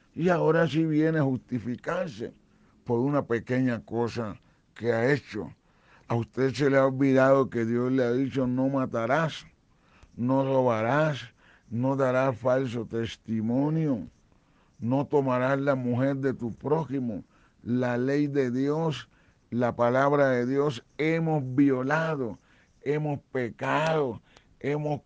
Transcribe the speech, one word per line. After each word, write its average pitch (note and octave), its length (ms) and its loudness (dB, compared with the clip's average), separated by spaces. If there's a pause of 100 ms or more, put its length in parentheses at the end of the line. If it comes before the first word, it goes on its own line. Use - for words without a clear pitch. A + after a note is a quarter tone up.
(140)
y E3+ 160 0
ahora D#3+ 380 4
sí D#3 180 0
viene D#3 340 2
a D3 40 4
justificarse B2 1080 -6 (500)
por A#2 160 0
una C#3 260 0
pequeña A#2+ 600 -2
cosa A2+ 560 -4 (320)
que A#2 180 -2
ha A#2 220 2
hecho. G#2 400 -6 (560)
A B2 60 -2
usted A#2+ 380 -2
se C3+ 160 2
le C#3 80 4
ha C3+ 80 6
olvidado C3+ 640 4
que A#2 160 -2
Dios A#2+ 260 0
le C3 120 2
ha A#2+ 80 0
dicho, C3 360 -2
"No C3 220 0
matarás, C3 760 -2 (720)
no C3 280 0
robarás, C3 760 2 (500)
no C3 260 -2
darás C3 420 0
falso B2 480 0
testimonio, A#2 1200 -2 (720)
no B2+ 260 0
tomarás C3+ 540 2
la C#3 160 0
mujer B2+ 420 0
de C3+ 160 0
tu A#2 220 -6
prójimo". B2+ 720 -4 (360)
La B2 360 -2
ley C#3 300 0
de C#3 240 0
Dios, D3 580 -2 (400)
la A#2 260 0
palabra C3+ 540 4
de B2 160 0
Dios, C#3 400 -2 (120)
hemos D#3+ 460 0 (120)
violado, C#3 840 0 (420)
hemos D3 380 -2 (120)
pecado, C3+ 880 -2 (400)
hemos D3 440 -4